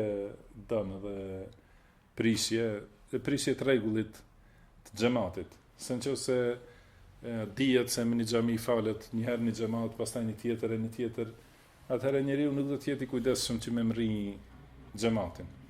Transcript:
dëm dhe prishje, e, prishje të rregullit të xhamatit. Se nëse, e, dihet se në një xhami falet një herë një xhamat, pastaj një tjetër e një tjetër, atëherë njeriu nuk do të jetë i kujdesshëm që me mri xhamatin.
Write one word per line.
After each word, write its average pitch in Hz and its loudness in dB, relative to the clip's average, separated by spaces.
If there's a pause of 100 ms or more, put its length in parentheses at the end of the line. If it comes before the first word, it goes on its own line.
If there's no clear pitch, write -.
(680)
dëm 101 0
dhe 101 -6 (1000)
prishje, 113 2 (460)
e, 117 -2
prishje 139 2
të 127 -2
rregullit 110 2 (680)
të - -20
xhamatit. 107 0 (240)
Se 123 -4
nëse, 127 0 (800)
e, 117 -6 (220)
dihet 123 6
se 120 2
në 117 2
një 113 0
xhami 117 4
falet 110 2
një 113 0
herë 117 0
një 113 2
xhamat, 113 -2
pastaj 117 -2
një 107 -4
tjetër 113 0
e 110 -2
një 113 -4
tjetër, 113 -4 (600)
atëherë 139 2
njeriu 139 2
nuk 143 0
do 135 -2
të 143 0
jetë 123 -4
i 139 -6
kujdesshëm 120 2
që 120 -2
me 113 2
mri 113 2 (840)
xhamatin. 107 0 (160)